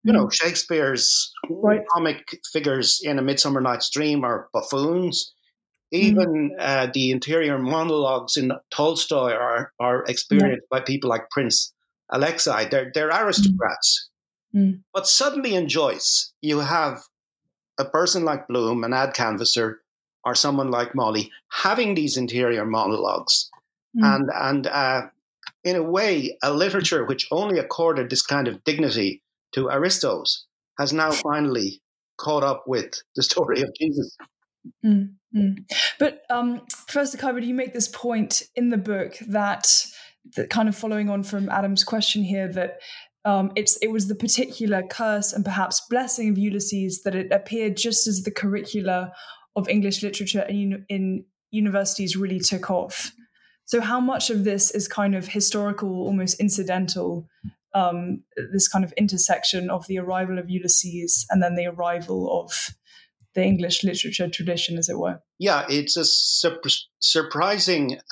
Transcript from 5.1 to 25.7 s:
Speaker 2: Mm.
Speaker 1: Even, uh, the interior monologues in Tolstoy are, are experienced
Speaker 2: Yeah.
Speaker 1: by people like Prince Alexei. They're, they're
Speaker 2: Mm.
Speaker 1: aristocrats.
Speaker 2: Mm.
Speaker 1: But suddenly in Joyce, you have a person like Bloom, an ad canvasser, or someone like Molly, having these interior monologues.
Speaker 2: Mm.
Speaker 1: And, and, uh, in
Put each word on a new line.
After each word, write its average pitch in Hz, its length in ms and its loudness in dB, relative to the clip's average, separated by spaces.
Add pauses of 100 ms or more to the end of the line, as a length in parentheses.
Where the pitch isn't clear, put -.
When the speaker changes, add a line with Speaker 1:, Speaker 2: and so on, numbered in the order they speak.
Speaker 2:
Mm. 170 40 2
Speaker 1:
Even, 170 600 4
uh, 135 320 2
the 131 180 2
interior 143 480 0
monologues 135 760 0
in 131 160 0 (180)
Tolstoy 147 640 2
are, 117 480 -2
are 123 240 2
experienced 143 680 2
Speaker 2:
Yeah. 131 80 0
Speaker 1:
by 127 60 -2
people 139 240 -2
like 113 220 -2
Prince - 420 0 (380)
Alexei. 143 580 0
They're, 127 240 0
they're 156 180 0
Speaker 2:
Mm. 190 140 2
Speaker 1:
aristocrats. 190 840 2 (460)
Speaker 2:
Mm. 190 280 4 (100)
Speaker 1:
But 190 140 -2
suddenly 269 480 2
in 175 140 0
Joyce, 139 640 0 (100)
you 147 180 0
have 156 420 -2 (760)
a - 80 0
person 175 380 2
like 143 240 -2
Bloom, 120 360 0
an 117 80 -2
ad 131 220 0
canvasser, 113 680 0 (420)
or 123 100 -2
someone 139 360 2
like 120 240 -2
Molly, 110 360 0 (200)
having 208 440 0
these 151 220 0
interior 120 500 0
monologues. 104 840 0 (480)
Speaker 2:
Mm. 220 80 6
Speaker 1:
And, 135 300 4
and, 135 320 0
uh, 131 360 0 (640)
in 180 120 0